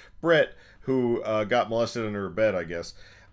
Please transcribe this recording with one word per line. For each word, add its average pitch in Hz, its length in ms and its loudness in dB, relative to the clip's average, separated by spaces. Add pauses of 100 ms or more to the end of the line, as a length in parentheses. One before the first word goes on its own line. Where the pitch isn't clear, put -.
(200)
Britt, 160 340 4 (260)
who, 123 420 0
uh, 107 220 0
got 107 240 0
molested 113 380 -2
under 104 160 -4
her 92 80 -6
bed, 104 240 2
I 87 100 -4
guess. 85 300 -10 (380)